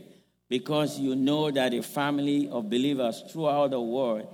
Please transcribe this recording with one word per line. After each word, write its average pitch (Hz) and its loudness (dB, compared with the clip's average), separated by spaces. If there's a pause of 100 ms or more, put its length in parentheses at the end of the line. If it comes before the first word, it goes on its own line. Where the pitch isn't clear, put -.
(480)
because 143 0
you 135 0
know 147 2
that 127 2
a 117 -2
family 143 0
of 110 -4
believers 127 0
throughout 143 0
the 131 -2
world 113 -2